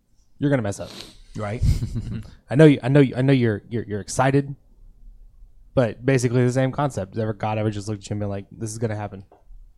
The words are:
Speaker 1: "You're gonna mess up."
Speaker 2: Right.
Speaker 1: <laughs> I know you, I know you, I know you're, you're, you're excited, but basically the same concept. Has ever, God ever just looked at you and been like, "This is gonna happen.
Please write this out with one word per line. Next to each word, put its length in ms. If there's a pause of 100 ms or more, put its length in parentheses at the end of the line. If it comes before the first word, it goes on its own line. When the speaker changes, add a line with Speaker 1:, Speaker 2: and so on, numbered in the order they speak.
(380)
Speaker 1:
"You're 140
gonna 100
mess 180
up." 120 (440)
Speaker 2:
Right. 280 (440)
Speaker 1:
<laughs> 420
I 40
know 120
you, 180
I 60
know 100
you, 180
I 60
know 100
you're, 360
you're, 140
you're 180
excited, 540 (1160)
but 320
basically 400
the 80
same 180
concept. 440
Has 80
ever, 100
God 240
ever 140
just 180
looked 140
at 60
you 40
and 80
been 80
like, 220
"This 200
is 60
gonna 180
happen. 280 (540)